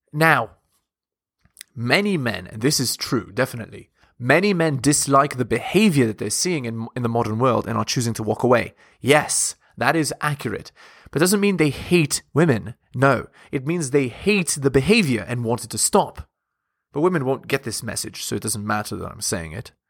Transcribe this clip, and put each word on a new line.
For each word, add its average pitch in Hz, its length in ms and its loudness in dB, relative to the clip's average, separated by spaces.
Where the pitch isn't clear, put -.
Now, 147 440 0
many 165 460 0
men, 101 300 -4
and 110 120 -14
this 147 200 2
is 120 160 -2
true, - 360 -4
definitely, 120 580 -6
many 160 340 2
men 160 280 0
dislike 139 560 2
the 123 80 -2
behavior 139 640 2
that 104 100 -6
they're 107 100 -4
seeing 160 360 -2
in, 113 320 -6
in 127 80 -4
the 117 40 0
modern 113 300 0
world 117 300 2
and 110 100 -2
are 107 60 0
choosing 117 300 -2
to 113 100 -6
walk 107 180 -2
away. 120 320 2
Yes, - 540 0
that 127 180 0
is 156 260 0
accurate. 143 520 -6
But 143 80 0
doesn't 185 180 4
mean 196 180 2
they 156 140 2
hate - 540 0
women. 123 400 2
No, 127 320 2
it 135 120 -4
means 151 280 -4
they 139 160 2
hate 190 520 -2
the 135 120 2
behavior 139 560 4
and 120 160 -4
want 113 180 -2
it - 80 -14
to 107 80 -8
stop. - 500 0
But 147 100 -4
women 175 220 2
won't 131 220 -2
get 135 160 -2
this 110 220 -8
message, 104 400 -8
so - 100 -6
it 104 80 -4
doesn't 107 240 -6
matter 104 300 -4
that 90 100 -8
I'm - 140 -14
saying 82 320 -6
it. 101 180 -12